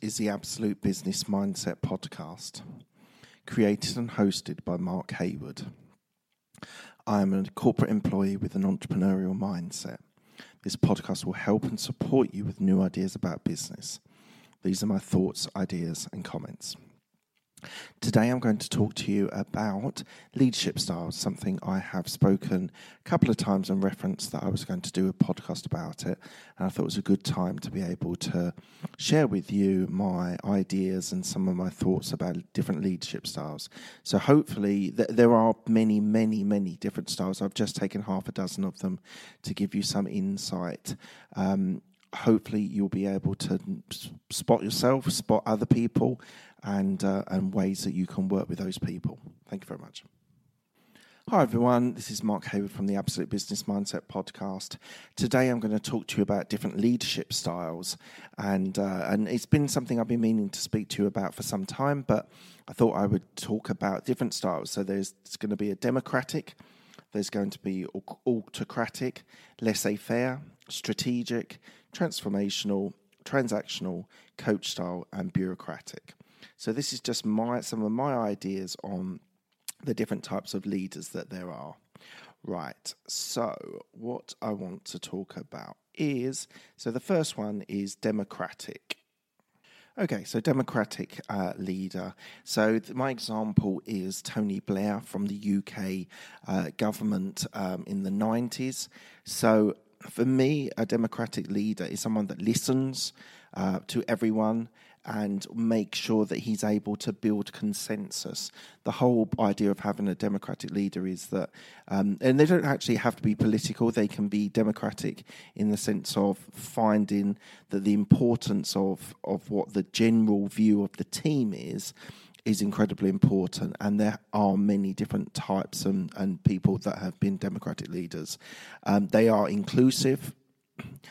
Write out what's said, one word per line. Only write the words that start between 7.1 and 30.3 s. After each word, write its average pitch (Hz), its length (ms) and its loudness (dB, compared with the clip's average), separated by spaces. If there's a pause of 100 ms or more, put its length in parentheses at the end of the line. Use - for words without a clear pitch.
am 95 140 4
a 98 160 2
corporate - 400 2
employee 98 440 2
with - 200 -4
an 95 80 2
entrepreneurial 95 760 2
mindset. 92 600 -6 (640)
This - 120 -6
podcast - 480 2
will 90 100 -2
help 104 320 2
and - 140 -4
support - 540 2
you 101 120 -6
with - 140 -6
new 95 220 6
ideas 92 320 0
about - 300 -6
business. - 560 -6 (640)
These 95 180 0
are 104 60 0
my 98 100 2
thoughts, - 580 0
ideas, 87 560 -4
and - 140 -8
comments. - 500 -8 (1300)
Today 113 280 6
I'm 127 100 2
going 110 180 4
to - 100 -6
talk - 280 2
to - 160 -2
you 101 200 2
about 104 720 -2 (320)
leadership - 440 2
styles, 85 360 -4
something 95 460 -2
I 95 160 0
have 92 320 -4
spoken 98 640 2 (280)
a - 100 -16
couple 165 200 2
of 110 80 0
times 98 320 0
and 95 140 0
referenced - 480 -4
that - 120 -6
I 98 60 -2
was 104 160 -2
going - 160 -6
to - 100 -8
do 95 160 0
a 92 60 -2
podcast - 540 0
about - 380 -6
it, - 120 -4 (400)
and 92 80 -2
I 95 40 -2
thought - 120 -2
it - 40 0
was 85 120 -4
a 95 60 -2
good 98 200 2
time - 360 -2
to - 120 -10
be 98 100 -4
able 87 340 -4
to 87 360 -2 (460)
share 151 300 4
with 98 260 -2
you 95 360 4
my 90 540 0